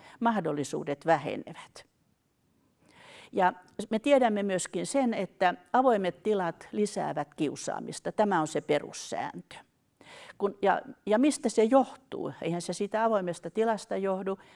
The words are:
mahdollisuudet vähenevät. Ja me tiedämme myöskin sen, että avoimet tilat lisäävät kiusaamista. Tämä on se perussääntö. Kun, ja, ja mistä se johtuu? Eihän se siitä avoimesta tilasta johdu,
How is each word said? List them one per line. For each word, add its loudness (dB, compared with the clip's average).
mahdollisuudet -2
vähenevät. -2
Ja 4
me 0
tiedämme 4
myöskin -2
sen, 0
että 0
avoimet 2
tilat -2
lisäävät -4
kiusaamista. -6
Tämä 2
on 0
se -2
perussääntö. -6
Kun, -2
ja, 2
ja 4
mistä 2
se 4
johtuu? 0
Eihän -4
se -8
siitä -2
avoimesta -2
tilasta -2
johdu, -2